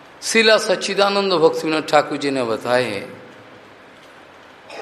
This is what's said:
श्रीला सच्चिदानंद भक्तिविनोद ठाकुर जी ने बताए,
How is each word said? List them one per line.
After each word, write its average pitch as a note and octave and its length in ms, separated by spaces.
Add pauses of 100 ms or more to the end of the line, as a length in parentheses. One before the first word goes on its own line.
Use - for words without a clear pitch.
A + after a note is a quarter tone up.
(220)
श्रीला A3 360
सच्चिदानंद G3 760
भक्तिविनोद D#3 500
ठाकुर D3 340
जी C#3+ 140
ने C3 120
बताए, A#2 680 (1700)